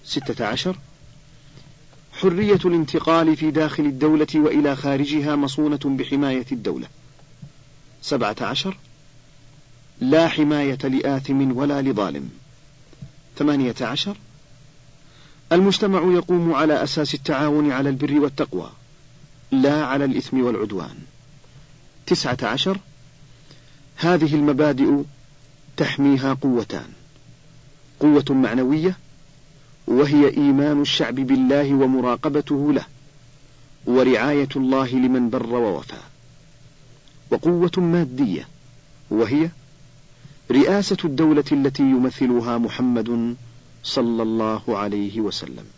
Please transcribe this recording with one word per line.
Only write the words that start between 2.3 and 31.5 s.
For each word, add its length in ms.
الانتقال 720
في 140
داخل 320
الدولة 520
وإلى 420
خارجها 600
مصونة 480
بحماية 680
الدولة. 340
سبعة 380
عشر، 360
لا 280
حماية 560
لآثم 720
ولا 260
لظالم. 480
ثمانية 440
عشر، 360
المجتمع 600
يقوم 420
على 280
أساس 320
التعاون 580
على 160
البر 320
والتقوى، 500
لا 320
على 200
الإثم 360
والعدوان. 560
تسعة 360
عشر، 360
هذه 380
المبادئ 680
تحميها 580
قوتان: 540
قوة 300
معنوية، 680
وهي 420
إيمان 540
الشعب 320
بالله 600